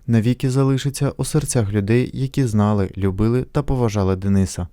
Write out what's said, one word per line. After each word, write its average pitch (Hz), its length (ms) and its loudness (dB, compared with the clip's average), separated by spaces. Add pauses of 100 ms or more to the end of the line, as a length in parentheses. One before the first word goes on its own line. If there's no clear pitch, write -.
навіки 117 440 2
залишиться 135 640 0
у 135 80 -2
серцях 127 480 0
людей, 107 420 2
які 135 320 -2
знали, 104 500 2
любили 104 460 0
та - 200 -2
поважали 107 540 0
Дениса. 95 560 0